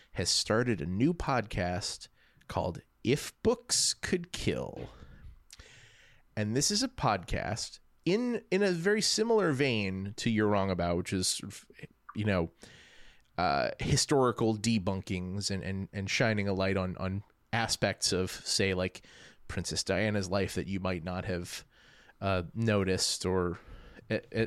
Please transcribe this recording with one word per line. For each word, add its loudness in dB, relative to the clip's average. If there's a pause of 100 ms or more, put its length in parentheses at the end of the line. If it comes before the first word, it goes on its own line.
(120)
has -2
started 2
a -4
new 2
podcast -2 (400)
called -2 (220)
If 0 (100)
Books 2
Could -4
Kill. -4 (1500)
And 0
this 2
is 2
a 0
podcast -2 (240)
in, 0
in 4
a 4
very 2
similar 4
vein 0
to 0
You're 4
Wrong 4
About, 2
which -4
is 0
sort -4
of, -18 (480)
you -2
know, 2 (840)
uh, 2
historical 2
debunkings -2
and, -4
and, -4
and -6
shining 2
a 0
light 2
on, -2
on -4 (300)
aspects 0
of, 0
say, 0
like, -2 (460)
Princess -4
Diana's 0
life 0
that -2
you -2
might -2
not -6
have, -6 (560)
uh, 2 (120)
noticed 2
or 2 (520)
e-, 0
e-, -2